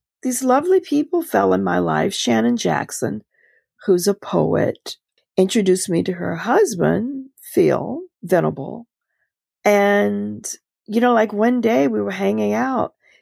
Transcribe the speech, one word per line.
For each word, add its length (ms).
these 200
lovely 380
people 400
fell 320
in 100
my 180
life. 340
Shannon 420
Jackson, 640
who's 240
a 60
poet, 800
introduced 540
me 140
to 100
her 220
husband, 920
Phil 580
Venable. 640
And, 840
you 160
know, 100
like, 220
one 260
day 280
we 120
were 100
hanging 440
out 400